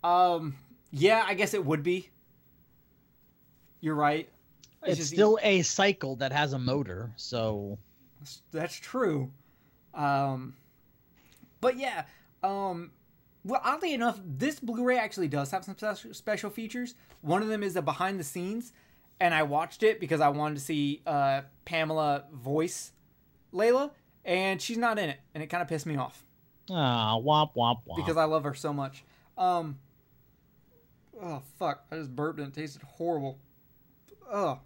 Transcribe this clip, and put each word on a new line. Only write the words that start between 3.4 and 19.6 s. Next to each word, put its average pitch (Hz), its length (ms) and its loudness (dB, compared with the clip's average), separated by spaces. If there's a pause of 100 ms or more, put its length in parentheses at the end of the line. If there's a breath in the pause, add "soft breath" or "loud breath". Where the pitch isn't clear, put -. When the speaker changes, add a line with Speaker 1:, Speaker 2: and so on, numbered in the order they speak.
Speaker 1:
You're 156 140 -2
right. 147 340 2 (540)
It's 185 80 0
Speaker 2:
It's 165 60 2
Speaker 1:
just 151 160 -4
e- - 20 -2
Speaker 2:
still 214 260 8
a 196 200 6
cycle 185 560 0
that 131 140 -2
has 143 220 0
a 135 60 -2
motor, 120 560 -2
so. 107 640 -4 (420)
Speaker 1:
That's, - 220 -20 (100)
that's 160 240 -6
true. 156 560 -2 (600 soft breath)
Um, 139 600 -2 (1040 soft breath)
but 254 180 2
yeah, 240 280 -4 (380 soft breath)
um, 190 480 -2 (520)
well, 196 200 0
oddly 320 300 0
enough, 233 320 0
this 165 340 -4
Blu-ray 247 380 0
actually 202 300 -2
does 139 240 -2
have 185 140 -4
some 196 120 -12
spec-, 214 380 -6
special 214 340 -4
features. 233 460 -8 (260 soft breath)
One 175 200 2
of 214 80 -2
them 214 120 -2
is 190 140 -2
a 180 60 0
behind 185 380 -2
the 170 40 -6
scenes, 190 480 -6 (480 soft breath)
and 175 140 4
I 156 100 4
watched 151 400 -2